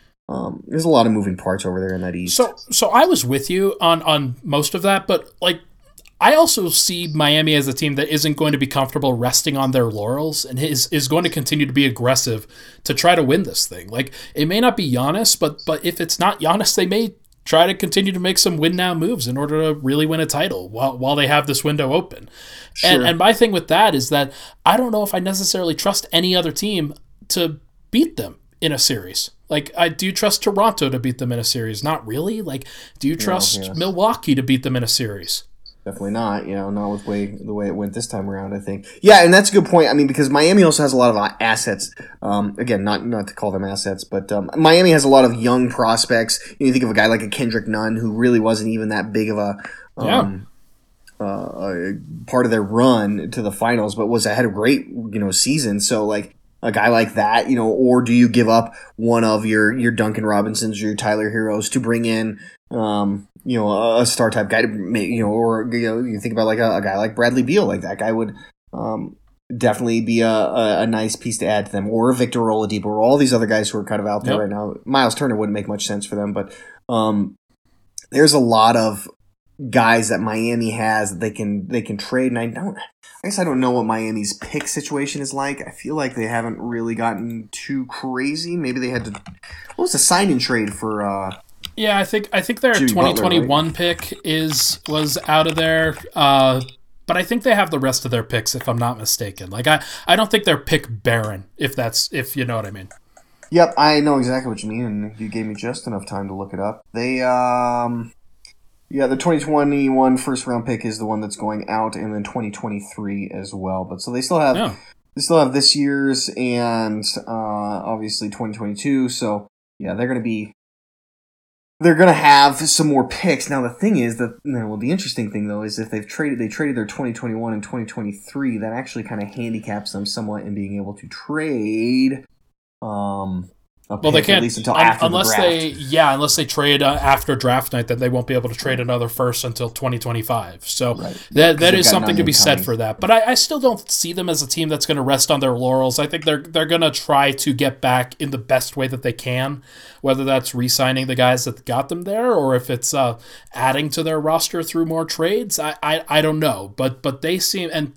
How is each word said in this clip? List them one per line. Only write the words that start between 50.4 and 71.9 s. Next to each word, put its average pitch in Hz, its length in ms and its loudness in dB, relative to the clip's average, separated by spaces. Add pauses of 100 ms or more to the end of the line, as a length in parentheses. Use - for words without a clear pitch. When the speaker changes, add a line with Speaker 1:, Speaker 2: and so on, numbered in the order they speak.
Speaker 1:
uh, - 20 -6
a 98 720 -6 (320)
part 123 200 2
of 113 60 0
their 110 120 2
run 104 640 2
to 117 140 -6
the 104 80 -4
finals, 110 420 -2
but 107 140 -2
was, 113 180 2
had 110 180 0
a 117 60 2
great, 113 380 0
you 110 320 -8
know, 101 100 0
season. 107 500 0
So, 107 240 0
like, 104 320 -4 (280)
a 117 80 -2
guy 107 160 2
like 113 260 2
that, 110 340 2
you 131 80 2
know, 113 120 0
or 123 340 4
do 117 100 0
you 123 160 8
give 113 220 2
up 113 240 4 (220)
one 117 280 2
of 110 220 2
your, 110 320 2
your 120 140 2
Duncan 107 340 -2
Robinsons 107 560 -2
or 107 60 -2
your 107 80 -2
Tyler 107 340 0
Herros 107 440 -2
to 135 60 0
bring 117 260 0
in, 110 340 -2 (320)
um, 104 560 -2 (200)
you 120 120 0
know, 104 100 0
a, 113 320 2
a 123 60 4
star 117 240 2
type 107 180 -2
guy 113 140 2
to 120 40 2
make, 104 400 -4
you 113 140 -2
know, 104 80 0
or, 113 420 0
you 117 160 -2
know, 113 160 -2
you 113 160 -4
think 113 140 -6
about, 110 140 2
like, 110 100 2
a, 110 200 2
a 101 40 -2
guy 98 160 -2
like 110 180 -2
Bradley 120 280 2
Beal, 165 240 2
like, 92 140 -2
that 92 180 -6
guy 107 120 -2
would, 113 220 -2 (400)
um, 110 420 -8 (400)
definitely 117 460 0
be 117 200 0
a, 117 60 4
a, 107 540 2
a 113 60 0
nice 110 280 -2
piece 117 220 -6
to - 80 -4
add 104 220 0
to - 40 -20
them, 101 160 -4
or 113 260 2